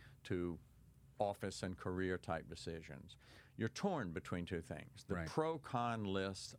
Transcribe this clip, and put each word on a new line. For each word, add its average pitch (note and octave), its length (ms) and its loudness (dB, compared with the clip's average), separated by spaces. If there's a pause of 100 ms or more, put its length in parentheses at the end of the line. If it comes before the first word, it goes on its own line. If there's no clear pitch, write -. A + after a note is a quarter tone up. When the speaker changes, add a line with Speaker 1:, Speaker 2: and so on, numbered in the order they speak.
(240)
Speaker 1:
to F2 340 2 (600)
office G2+ 440 0
and F2+ 140 -2
career F#2 420 2
type E2 300 -2
decisions. D#2+ 680 -8 (400)
You're A2 120 4
torn C#3 440 2
between F2 340 0
two E2 160 0
things. - 420 -8
The F#2+ 120 0
Speaker 2:
Right. E2 120 2
Speaker 1:
pro-con A#2+ 760 2
list, F#2+ 540 2